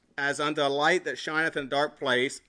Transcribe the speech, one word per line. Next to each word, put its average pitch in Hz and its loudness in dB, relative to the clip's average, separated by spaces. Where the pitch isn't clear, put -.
as 143 -2
unto 151 0
a 139 4
light 151 2
that 131 -4
shineth 160 -2
in 139 -4
a - -16
dark 143 0
place, 131 0